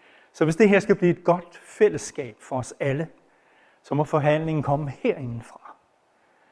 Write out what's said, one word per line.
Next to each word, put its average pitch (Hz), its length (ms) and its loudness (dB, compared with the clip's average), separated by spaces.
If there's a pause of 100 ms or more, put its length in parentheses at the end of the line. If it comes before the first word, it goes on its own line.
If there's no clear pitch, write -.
(340)
Så - 100 -2
hvis 160 120 0
det 214 140 6
her 196 100 6
skal 202 160 2
blive 175 160 2
et - 120 -4
godt 175 400 -2
fællesskab 147 760 -2
for - 180 -8
os - 220 -8
alle, 147 280 -2 (760)
så - 120 -6
må 151 80 0
forhandlingen 156 600 0
komme 147 360 -4
herindefra. 123 760 -8 (760)